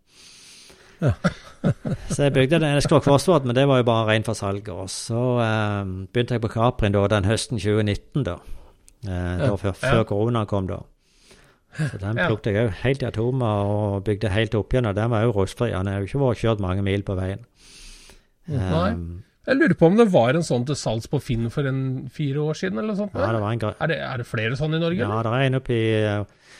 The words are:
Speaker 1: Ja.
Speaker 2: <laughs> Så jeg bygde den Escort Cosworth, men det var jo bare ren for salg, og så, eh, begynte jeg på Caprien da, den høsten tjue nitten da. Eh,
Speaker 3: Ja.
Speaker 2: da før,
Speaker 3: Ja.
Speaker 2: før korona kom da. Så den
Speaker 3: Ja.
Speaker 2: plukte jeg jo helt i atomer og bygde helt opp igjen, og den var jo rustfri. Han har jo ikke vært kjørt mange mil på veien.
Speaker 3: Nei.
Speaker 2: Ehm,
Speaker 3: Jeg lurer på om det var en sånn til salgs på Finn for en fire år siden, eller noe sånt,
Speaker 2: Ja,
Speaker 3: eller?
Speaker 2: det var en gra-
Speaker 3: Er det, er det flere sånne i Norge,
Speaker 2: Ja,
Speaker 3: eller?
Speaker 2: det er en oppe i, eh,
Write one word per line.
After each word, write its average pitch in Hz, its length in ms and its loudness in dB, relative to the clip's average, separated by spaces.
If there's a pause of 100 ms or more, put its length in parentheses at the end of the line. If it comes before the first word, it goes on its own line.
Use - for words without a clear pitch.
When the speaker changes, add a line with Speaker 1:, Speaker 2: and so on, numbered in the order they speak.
(1000)
Speaker 1:
Ja. 143 120 2 (500)
Speaker 2:
<laughs> - 100 2 (380)
Så - 140 0
jeg 139 80 4
bygde 135 280 4
den 147 160 2
Escort 170 280 4
Cosworth, 143 400 4
men 120 100 0
det 139 140 4
var 135 100 6
jo 117 60 4
bare 113 240 2
ren 110 160 2
for 110 100 -4
salg, 101 340 -6
og 95 200 -10
så, 123 540 -2
eh, 107 420 0 (280)
begynte 120 220 0
jeg 113 60 0
på 110 100 -2
Caprien 113 420 2
da, 101 140 4
den 104 180 2
høsten 110 340 0
tjue 104 260 0
nitten 104 400 -2
da. 87 120 -6 (720)
Eh, 90 320 -4
Speaker 3:
Ja. 143 80 0
Speaker 2:
da 101 100 0
før, 98 260 -4
Speaker 3:
Ja. 131 100 0
Speaker 2:
før 113 120 2
korona 107 420 -2
kom 98 200 -2
da. 90 140 -8 (960)
Så 143 240 -4
den 104 180 -4
Speaker 3:
Ja. 180 100 0
Speaker 2:
plukte 107 240 -2
jeg 110 140 2
jo 104 40 0 (120)
helt 135 200 0
i 120 40 -4
atomer 120 400 -2 (180)
og 101 400 -2
bygde 107 260 -2
helt 107 240 0
opp 101 200 -2
igjen, 123 120 2
og 98 80 0
den 113 160 0
var 110 120 2
jo 117 100 2
rustfri. 101 400 0
Han 92 140 -2
har 98 140 -2
jo 98 60 -4
ikke 139 140 -4
vært 123 220 2
kjørt 113 180 0
mange 92 220 -2
mil 98 200 0
på 101 140 -4
veien. 95 220 -4 (1080)
Speaker 3:
Nei. 147 420 0
Speaker 2:
Ehm, 87 320 -8 (240)
Speaker 3:
Jeg 262 100 2
lurer 269 180 4
på 160 120 4
om 190 100 6
det 226 160 6
var 123 180 6
en 165 120 2
sånn 123 240 0
til 147 100 -2
salgs 110 320 -4
på 139 140 0
Finn 117 280 -2
for 147 160 -4
en 131 460 -4
fire 143 260 -4
år 151 160 -2
siden, 196 240 -6
eller 214 160 -4
noe - 20 -4
sånt, 208 180 -6
Speaker 2:
Ja, 170 80 -4
Speaker 3:
eller? 196 100 0
Speaker 2:
det 110 80 0
var 104 120 -2
en 117 80 -2
gra- 107 200 -4
Speaker 3:
Er 156 80 -2
det, 151 100 -2
er 131 200 -6
det 117 80 -8
flere 113 300 -2
sånne 156 200 -2
i 165 40 -2
Norge, 170 180 -2
Speaker 2:
Ja, 104 220 -2
Speaker 3:
eller? - 20 -2
Speaker 2:
det 113 100 -2
er 135 140 2
en 131 80 0
oppe 127 160 -4
i, 110 340 2
eh, 104 200 0 (360)